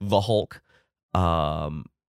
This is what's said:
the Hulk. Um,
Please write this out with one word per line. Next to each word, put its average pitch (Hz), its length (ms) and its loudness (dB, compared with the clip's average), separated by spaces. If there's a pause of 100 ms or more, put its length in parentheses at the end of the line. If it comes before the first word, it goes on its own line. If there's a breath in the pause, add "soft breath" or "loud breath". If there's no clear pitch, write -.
the 101 200 2
Hulk. 104 400 -2 (520)
Um, 78 720 0 (240)